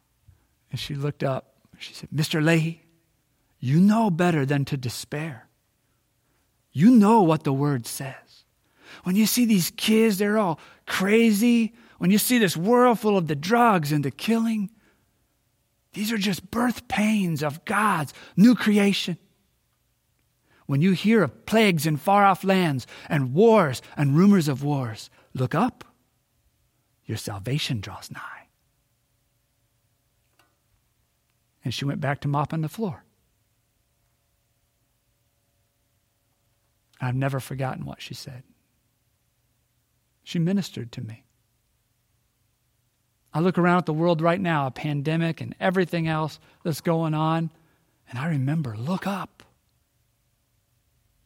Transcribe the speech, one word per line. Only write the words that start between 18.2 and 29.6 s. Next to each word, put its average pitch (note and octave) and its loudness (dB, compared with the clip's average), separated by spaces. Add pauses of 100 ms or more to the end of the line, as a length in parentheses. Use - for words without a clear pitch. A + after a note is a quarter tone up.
new A#3 8
creation. G3+ 0 (1500)
When C#3+ 0
you G3 4
hear G#3 2
of - -6
plagues G3 2
in D3+ 0
far-off G3 2
lands F3+ 0 (240)
and C3+ -2
wars F#3+ 4 (160)
and C#3+ 0
rumors F#3 6
of C#3 -4
wars, C3 -6 (240)
look B2+ -4
up. A#3 -2 (1200)
Your G#2+ -6
salvation A2 -6
draws - -16
nigh." - -18 (3250)